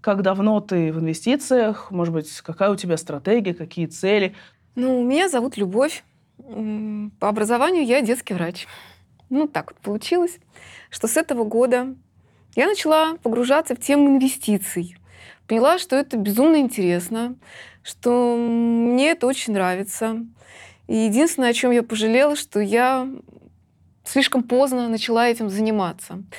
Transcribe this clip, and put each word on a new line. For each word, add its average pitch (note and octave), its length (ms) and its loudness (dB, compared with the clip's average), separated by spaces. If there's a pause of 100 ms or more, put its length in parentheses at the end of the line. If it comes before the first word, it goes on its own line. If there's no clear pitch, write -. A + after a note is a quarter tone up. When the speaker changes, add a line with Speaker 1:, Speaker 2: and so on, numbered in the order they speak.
Speaker 1:
как G3 220 0
давно G3 380 2
ты F3 300 0
в D#3+ 80 -4
инвестициях, A3 920 0
может E3+ 200 -2
быть, D#3 300 -6
какая G3 300 -2
у G3 40 0
тебя F3 220 -4
стратегия, F3+ 560 -2
какие E3+ 320 -6
цели. F#3+ 480 0 (400)
Speaker 2:
Ну, B3+ 320 0
меня D#4 240 2
зовут B3 280 -2
Любовь. G#3 460 -2 (360)
М, G#3+ 800 -8
по G3+ 100 0
образованию A#3+ 560 0
я B3 160 2
детский A#3+ 320 -2
врач. F3 320 -6 (640)
Ну, D4 180 0
так - 240 -6
вот - 100 -20
получилось, E4+ 580 -2 (500)
что - 200 -6
с - 80 0
этого C#4+ 260 -2
года B3 520 0 (600)
я A#3+ 100 2
начала D#4+ 560 2
погружаться B3 540 0
в - 40 -18
тему C#4+ 280 4
инвестиций. G#3 880 0 (520)
Поняла, C4+ 320 4
что C4+ 180 -2
это C#4 180 -2
безумно A#3+ 460 4
интересно, A3+ 720 -2 (480)
что A#3+ 540 0
мне A#3 760 2
это D#4+ 160 0
очень C4 260 -2
нравится. G3 720 -2 (600)
И - 80 -2
единственное, A#3+ 540 2
о A#3 40 0
чём B3 180 2
я A#3+ 120 2
пожалела, A#3+ 540 2
что - 240 -4
я B3 440 2 (1000)
слишком C4 380 2
поздно B3 440 0
начала A3+ 400 0
этим A#3 220 0
заниматься. G3 760 -4 (160)